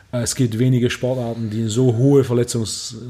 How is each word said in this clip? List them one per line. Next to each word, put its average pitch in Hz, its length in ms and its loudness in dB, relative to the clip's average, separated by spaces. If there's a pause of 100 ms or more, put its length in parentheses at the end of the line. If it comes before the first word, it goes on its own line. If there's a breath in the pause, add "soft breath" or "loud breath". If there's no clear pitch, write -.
(100)
Äh, 120 120 -4
es 107 120 -4
gibt 110 240 0
wenige 123 320 2
Sportarten, 117 600 -4
die 110 180 -4
so 117 280 2
hohe 139 260 6
Verletzungs-, 120 760 -2 (140)